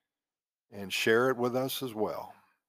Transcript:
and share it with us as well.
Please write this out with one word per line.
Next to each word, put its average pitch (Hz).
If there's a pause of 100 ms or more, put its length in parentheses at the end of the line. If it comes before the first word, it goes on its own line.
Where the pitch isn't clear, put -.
(720)
and 101
share 117
it 123
with 120
us 127
as 120
well. 101 (360)